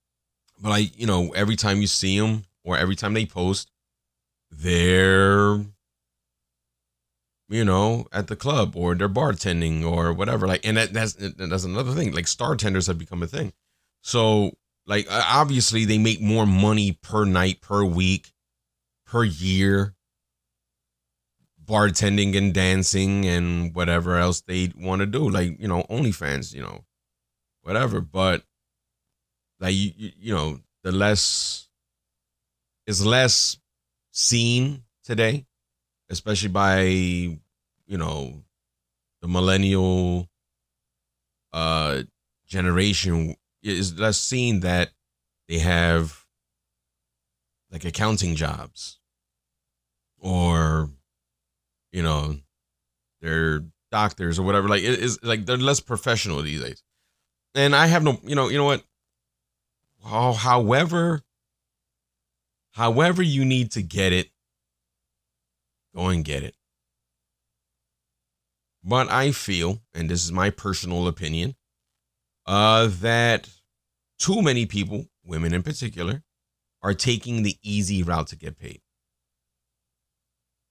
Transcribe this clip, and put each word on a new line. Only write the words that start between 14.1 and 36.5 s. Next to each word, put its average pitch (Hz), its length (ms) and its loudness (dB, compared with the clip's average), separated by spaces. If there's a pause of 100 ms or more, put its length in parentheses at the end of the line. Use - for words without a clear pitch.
like, 104 240 -2
o-, 107 160 0
obviously 120 600 2
they 107 120 2
make 110 220 2
more 107 260 2
money 101 460 4
per 107 320 -2
night, 92 380 0
per 101 200 0
week, 92 500 0 (720)
per 117 180 0
year, 98 680 0 (1700)
bartending 101 720 2
and 98 160 2
dancing 95 720 2
and 87 480 0
whatever 87 420 0
else 87 260 2
they 92 340 -4
wanna 92 300 -2
do. 127 220 -2
Like, 90 320 -2
you 107 80 -6
know, 87 160 0
OnlyFans, 87 680 -4
you 69 80 -12
know, 50 220 -14 (760)
whatever. 110 380 -2
But, 92 440 0 (1160)
like, 92 140 0
you, 98 220 -2
you, 104 220 -14
you 104 160 -6
know, 76 260 -4 (220)
the 92 100 -4
less, - 760 0 (1160)
is 98 180 -2
less 123 540 2 (520)
seen 120 720 0 (220)
today, 113 420 0 (640)
especially 98 380 -4
by, 95 340 2